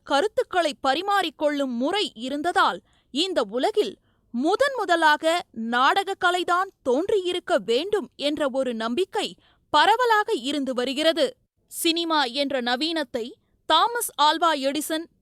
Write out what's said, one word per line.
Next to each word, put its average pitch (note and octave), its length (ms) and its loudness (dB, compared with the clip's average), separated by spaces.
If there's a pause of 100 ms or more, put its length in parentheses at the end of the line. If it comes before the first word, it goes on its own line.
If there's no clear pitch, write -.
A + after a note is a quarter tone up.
கருத்துக்களை E4+ 680 0 (140)
பரிமாறிக்கொள்ளும் D4+ 840 0
முறை B3+ 460 -2
இருந்ததால், C#4+ 680 -2 (300)
இந்த D#4 380 0
உலகில் C#4+ 480 0 (340)
முதன் G4+ 460 2
முதலாக E4 640 0 (100)
நாடக C#4 640 0 (120)
கலைதான் F4+ 440 0 (140)
தோன்றியிருக்க F4+ 840 0
வேண்டும் D4+ 500 -2
என்ற D4 360 -2
ஒரு C4 220 -2
நம்பிக்கை A#3 640 -4 (340)
பரவலாக G#4+ 640 4
இருந்து C4+ 400 -2
வருகிறது. C#4 640 0 (300)
சினிமா E4 560 0
என்ற C4+ 380 -2
நவீனத்தை B3+ 720 -4 (340)
தாமஸ் A4 460 2 (100)
ஆல்வா D#4 380 2
எடிசன் D4+ 480 -4 (140)